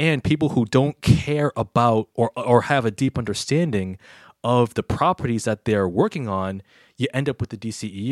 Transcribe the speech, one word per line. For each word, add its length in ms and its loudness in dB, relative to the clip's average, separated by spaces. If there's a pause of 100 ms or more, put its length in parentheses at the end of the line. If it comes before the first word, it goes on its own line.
and 240 -2
people 260 2
who 140 2
don't 360 0
care 540 2
about 600 2
or, 200 0
or 280 4
have 220 0
a 60 0
deep 260 -2
understanding 800 -2 (440)
of 320 2
the 80 -2
properties 640 -2
that 200 -4
they're 240 2
working 400 -2
on, 340 -6 (340)
you 180 -4
end 140 -2
up 120 -6
with 100 -6
the 60 -12
D 140 -10
C 160 -10
E 260 -10